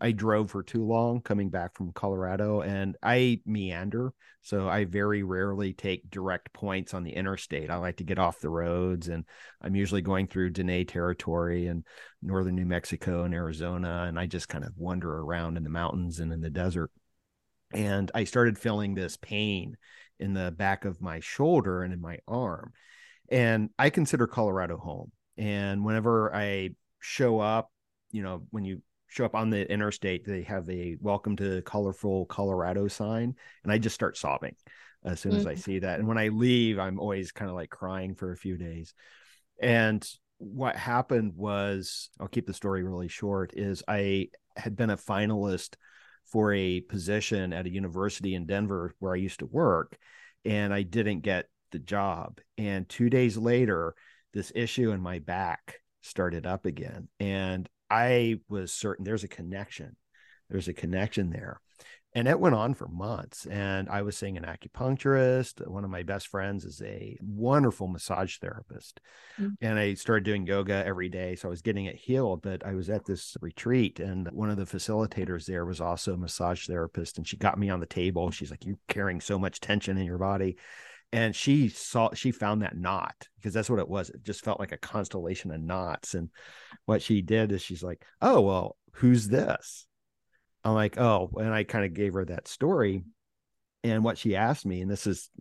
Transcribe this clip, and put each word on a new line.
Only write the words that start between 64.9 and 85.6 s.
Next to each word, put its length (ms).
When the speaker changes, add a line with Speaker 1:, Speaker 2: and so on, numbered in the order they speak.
Speaker 1:
One 160
of 60
my 120
best 240
friends 380
is 180
a 380
wonderful 640
massage 520
therapist. 600
Speaker 2:
Mm. 220
Speaker 1:
And 180
I 160
started 300
doing 200
yoga 400
every 240
day. 280
So 100
I 40
was 120
getting 220
it 100
healed, 480
but 240
I 80
was 160
at 140
this 360
retreat, 600
and 320
one 180
of 60
the 80
facilitators 840
there 180
was 160
also 340
a 20
massage 500
therapist. 520
And 100
she 80
got 240
me 100
on 80
the 80
table. 460
She's 180
like, 160
"You're 120
carrying 320
so 180
much 220
tension 360
in 80
your 140
body." 380
And 220
she 340
saw, 460
she 180
found 300
that 140
knot, 600
because 160
that's 180
what 100
it 80
was. 220
It 140
just 200
felt 160
like 120
a 40
constellation 760
of 80